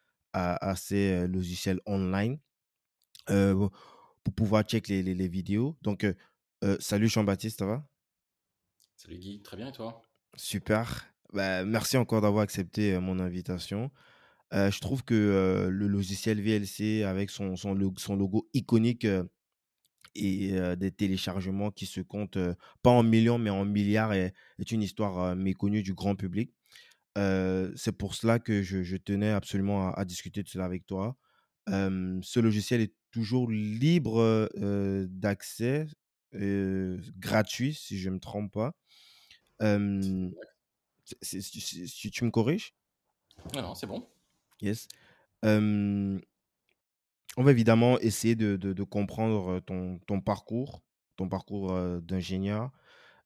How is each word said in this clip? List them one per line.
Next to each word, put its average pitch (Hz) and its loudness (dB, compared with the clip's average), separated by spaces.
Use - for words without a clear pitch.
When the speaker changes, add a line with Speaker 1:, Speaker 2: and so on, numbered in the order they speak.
Speaker 1:
à, 90 0
à 92 -2
ces, 101 0
euh, 90 0
logiciels 92 -2
online, 98 -2
euh, 98 4
pour 98 -4
pouvoir 107 4
check - -2
les, 98 2
les, 92 -2
les 92 0
vidéos. 101 -2
Donc, 101 -2
euh, 98 2
euh, 98 2
salut 104 2
Jean-Baptiste, 107 0
ça 98 -2
va ? 123 -4
Speaker 2:
Salut - -18
Guy, 101 -14
très - -18
bien 117 -10
et 135 -12
toi ? 113 -12
Speaker 1:
Super. - -4
Bah, 95 0
merci 110 0
encore 113 2
d'avoir 104 4
accepté, 98 0
euh, 90 0
mon 92 -2
invitation. 92 -4
Euh, 98 4
je 98 -2
trouve 131 -4
que, 117 2
euh, 98 4
le 98 -2
logiciel 101 0
V 107 0
L 104 0
C 107 0
avec 98 0
son, 95 -6
son 98 -4
lo-, 98 0
son 101 -4
logo 98 0
iconique, 117 2
euh, 95 2
et, 95 -2
euh, 90 0
des 95 -2
téléchargements 95 -2
qui - -10
se - -6
comptent, 101 -8
euh, 90 0
pas 123 8
en 120 8
millions, 113 6
mais 113 0
en 98 0
milliards, 104 2
est, 92 0
est - -10
une 113 0
histoire, 98 -4
euh, 90 0
méconnue 95 0
du 95 -4
grand 98 -2
public. 98 -4
Euh, 92 0
c'est - -2
pour 98 -6
cela 113 2
que 104 0
je, 95 -2
je 90 -4
tenais 101 0
absolument 98 0
à, - -2
à 98 -2
discuter 90 -8
de - -14
cela 92 -4
avec 90 -6
toi. 101 -4
Euh, 95 0
ce - 0
logiciel 110 4
est 107 -2
toujours 117 0
libre, 113 2
euh, 101 2
d'accès, 107 -2
euh, 95 -2
gratuit, 107 0
si - -10
je 92 -4
me 95 -2
trompe 101 -8
pas. 113 -2
Euh, 98 2
c'est, - -18
c'est, - -8
c'est, - -12
c'est, - -10
tu, - -10
tu - -4
me 113 0
corriges ? 127 0
Speaker 2:
Non, 135 -6
non, 92 -8
c'est - -10
bon. 170 -8
Speaker 1:
Yes. 107 -4
Euh, 101 2
on 127 2
va 143 8
évidemment 117 6
essayer 113 2
de, 107 2
de, 95 -2
de 95 -4
comprendre 101 -2
ton, 92 -8
ton 98 -4
parcours, 113 -4
ton 95 -4
parcours, 95 -4
euh, 90 -2
d'ingénieur. 95 -4